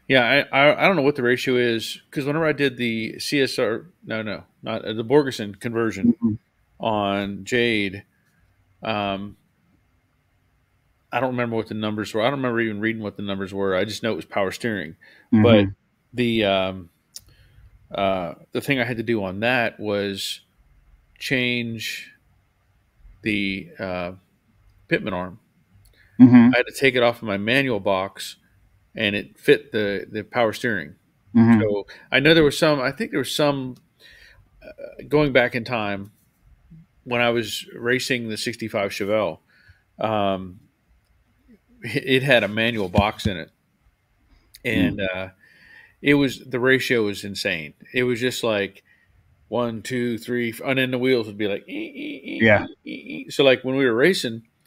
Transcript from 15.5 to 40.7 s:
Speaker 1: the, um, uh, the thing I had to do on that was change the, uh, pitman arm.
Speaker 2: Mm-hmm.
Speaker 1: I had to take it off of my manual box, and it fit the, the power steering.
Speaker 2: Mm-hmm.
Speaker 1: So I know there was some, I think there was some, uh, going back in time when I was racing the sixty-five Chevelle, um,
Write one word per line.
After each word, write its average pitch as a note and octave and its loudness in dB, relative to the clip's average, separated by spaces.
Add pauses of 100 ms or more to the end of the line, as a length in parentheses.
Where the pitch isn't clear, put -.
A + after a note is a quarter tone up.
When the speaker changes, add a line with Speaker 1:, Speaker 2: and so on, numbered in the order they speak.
Speaker 1:
the, A#2 2
um, F#2+ 0 (1040)
uh, F#2+ -2 (180)
the A#2+ -4
thing - 0
I A#2 2
had A#2+ -4
to A2+ -4
do G#2+ -2
on F#2+ -6
that A#2+ 0
was G2+ -4 (760)
change A#2+ -4 (1120)
the, G2+ -2 (100)
uh, F2+ -6 (760)
pitman G#2+ -4
arm. F2+ -8 (800)
Speaker 2:
Mm-hmm. B2 10
Speaker 1:
I B2+ 4
had B2 4
to - -16
take C3+ 4
it B2 2
off A#2+ 2
of - -18
my G2+ -2
manual A#2 0
box, G2 -4 (600)
and G#2 0
it - -8
fit - 2
the, G2+ -2
the G#2+ -8
power A#2 0
steering. F#2 -6 (380)
Speaker 2:
Mm-hmm. A2+ 6
Speaker 1:
So G#2 -2 (240)
I B2+ 4
know D3+ 6
there E3 6
was C#3 2
some, D3+ 2
I B2+ -2
think A3+ -8
there - -4
was - -4
some, C3+ -2 (840)
uh, - -18
going D3 2
back B2+ 4
in A#2 -6
time G#2 -6 (960)
when A#2+ 0
I A#2+ 4
was A#2 -4
racing A#2+ -2
the G#2+ -6
sixty-five G#2 -4
Chevelle, G2 -2 (600)
um, G2 -2 (1200)